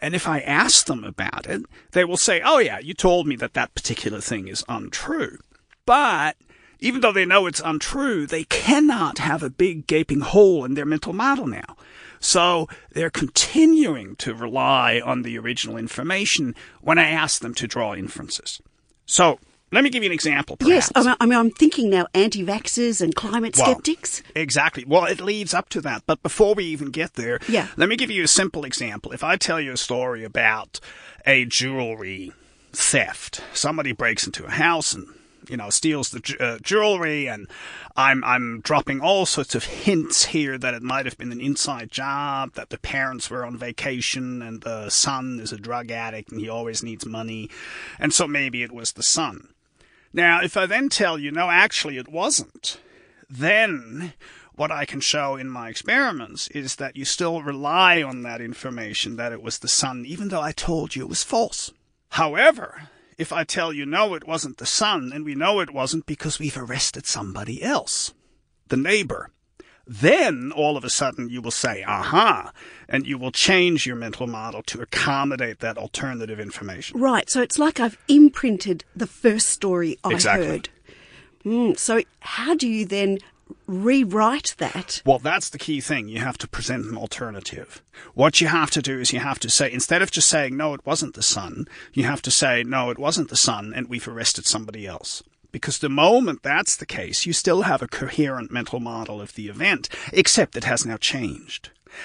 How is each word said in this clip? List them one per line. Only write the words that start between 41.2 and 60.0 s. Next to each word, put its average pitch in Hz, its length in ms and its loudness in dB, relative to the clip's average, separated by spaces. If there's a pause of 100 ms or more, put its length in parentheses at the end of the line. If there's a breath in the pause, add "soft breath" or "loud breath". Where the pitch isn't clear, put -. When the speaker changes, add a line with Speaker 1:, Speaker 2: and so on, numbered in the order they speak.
Speaker 1:
an 120 100 -10
inside 131 500 -4
job, 139 600 -4
that - 160 -12
the 147 80 -12
parents 131 520 -4
were 123 140 -6
on 120 140 -10
vacation, 123 840 -6
and 113 200 -12
the 110 280 -8
son 127 520 -2
is 110 100 -10
a 113 60 -10
drug 117 340 -8
addict, 113 400 -10
and 113 80 -10
he 107 80 -8
always 113 360 -8
needs 110 220 -12
money, 110 440 -10 (500 loud breath)
and 151 140 0
so 175 140 2
maybe 135 360 -2
it 117 80 -10
was 117 220 -8
the 120 100 -10
son. - 460 -2 (640 soft breath)
Now, 170 280 4
if 180 140 -2
I 190 100 2
then 233 220 0
tell 170 320 0
you, 143 100 -6
"No, 170 200 0
actually 175 480 2
it 127 100 -10
wasn't," - 720 -4 (500 soft breath)
then 151 840 0 (400 loud breath)
what 151 180 -2
I 147 140 -4
can 139 160 -8
show 139 340 0
in 131 140 -10
my 123 180 -10
experiments 208 800 -2
is 135 300 -8
that 135 180 -8
you 139 80 -8
still 165 380 -2
rely 156 600 2
on 127 200 -8
that 120 180 -10
information 117 800 -8
that 117 160 -6
it 107 80 -12
was - 180 -8
the - 80 -12
son, 127 380 -2